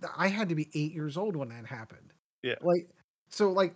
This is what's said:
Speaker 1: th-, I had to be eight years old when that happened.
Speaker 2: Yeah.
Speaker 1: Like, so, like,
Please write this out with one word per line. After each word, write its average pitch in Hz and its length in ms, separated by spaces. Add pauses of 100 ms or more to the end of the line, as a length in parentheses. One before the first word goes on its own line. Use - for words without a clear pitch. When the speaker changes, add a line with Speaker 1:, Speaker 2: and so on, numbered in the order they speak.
Speaker 1:
th-, 175 160
I 180 100
had 202 220
to 165 60
be 151 180
eight 151 200
years 151 240
old 202 200
when 131 120
that 117 160
happened. 117 480 (300)
Speaker 2:
Yeah. 127 180
Speaker 1:
Like, 175 280 (420)
so, 202 200
like, 185 240